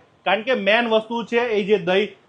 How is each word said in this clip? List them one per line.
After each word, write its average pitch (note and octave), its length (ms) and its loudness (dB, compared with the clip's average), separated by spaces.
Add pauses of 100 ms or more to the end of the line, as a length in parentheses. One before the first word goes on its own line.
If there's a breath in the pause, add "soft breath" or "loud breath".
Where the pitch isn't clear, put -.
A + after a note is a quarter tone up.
(260)
કારણ G3+ 160 0
કે B3+ 120 -2
મેઇન A3 360 2
વસ્તુ A3 340 -2
છે A#3 160 -2
એ A3+ 240 0
જે G3+ 140 2
દહીં, F#3 300 0 (220)